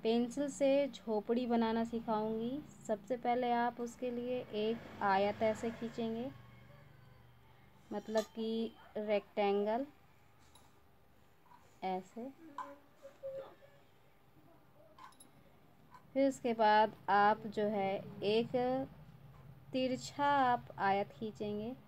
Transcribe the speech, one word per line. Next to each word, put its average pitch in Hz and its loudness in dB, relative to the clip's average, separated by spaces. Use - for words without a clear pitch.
पेंसिल 240 2
से 277 4
झोपड़ी 233 -2
बनाना 226 2
सिखाऊंगी। 226 -2
सबसे 226 -2
पहले 240 0
आप 240 0
उसके 240 -6
लिए 247 -4
एक 220 -4
आयत 202 2
ऐसे 220 0
खींचेंगे, 233 -6
मतलब 220 0
कि 226 -4
rectangle 208 0
ऐसे। 190 -6
फिर 269 4
उसके 254 -2
बाद 214 6
आप 208 6
जो 208 -2
है 202 -2
एक 220 2
तिरछा 262 -2
आप 262 4
आयत 196 2
खींचेंगे 214 -6